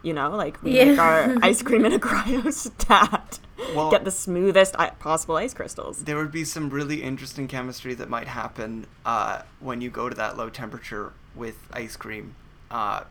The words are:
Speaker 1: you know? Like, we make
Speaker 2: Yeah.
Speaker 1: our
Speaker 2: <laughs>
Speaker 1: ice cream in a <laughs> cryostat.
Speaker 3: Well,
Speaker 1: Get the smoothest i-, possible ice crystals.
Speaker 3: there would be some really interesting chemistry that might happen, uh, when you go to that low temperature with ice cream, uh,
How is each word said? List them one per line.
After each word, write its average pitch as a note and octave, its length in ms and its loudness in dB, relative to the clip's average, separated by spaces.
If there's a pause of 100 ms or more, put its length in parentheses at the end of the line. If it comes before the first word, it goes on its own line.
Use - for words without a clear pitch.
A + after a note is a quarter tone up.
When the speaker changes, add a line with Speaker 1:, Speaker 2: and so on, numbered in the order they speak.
Speaker 1:
you D#3+ 100 -4
know? D3 160 -2
Like, F3 320 -4
we C4 120 0
make C#4 240 10
Speaker 2:
Yeah. - 60 6
Speaker 1:
our D#3+ 360 6
Speaker 2:
<laughs> - 20 4
Speaker 1:
ice G#3 220 4
cream A#3+ 220 4
in A3+ 80 4
a G4+ 60 2
<laughs> - 80 -2
cryostat. - 1300 0 (340)
Speaker 3:
Well, D#3 160 0
Speaker 1:
Get G3 160 4
the F#3+ 60 -2
smoothest F#3+ 680 2
i-, E3 140 2
possible E3 460 -4
ice A#3 160 -4
crystals. - 500 -12
Speaker 3:
there D3 140 -4
would D3+ 140 -4
be D#3+ 140 -6
some D3 240 -6
really D3 320 -4
interesting C3+ 460 -8
chemistry B2+ 480 -8
that B2 140 -12
might A#2 180 -6
happen, A2+ 580 -8 (200)
uh, G#2+ 360 -2 (180)
when B2 220 -8
you B2 80 -6
go A#2+ 200 -6
to A#2 60 -8
that G#2+ 220 -6
low A2+ 120 -6
temperature A2 640 -10 (220)
with A#2 200 -10 (180)
ice A#2 220 -10
cream, G#2+ 400 -12 (340)
uh, G#2+ 420 -4